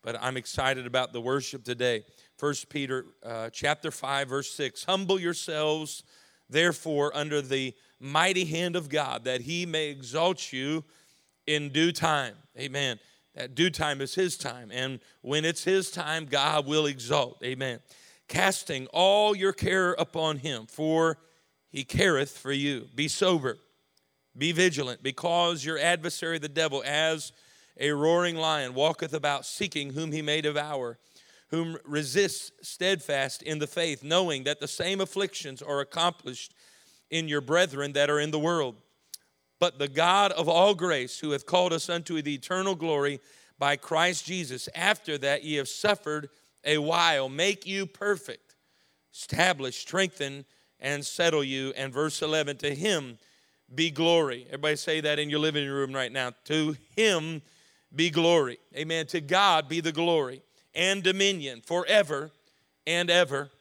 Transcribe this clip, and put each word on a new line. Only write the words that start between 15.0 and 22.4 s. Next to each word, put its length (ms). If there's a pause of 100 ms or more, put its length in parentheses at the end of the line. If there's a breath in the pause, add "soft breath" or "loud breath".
when 240
it's 180
his 260
time, 360
God 420
will 180
exalt. 560
Amen. 380 (480 loud breath)
"Casting 600
all 500
your 160
care 400
upon 460
him, 280
for 500 (520 soft breath)
he 160
careth 520
for 140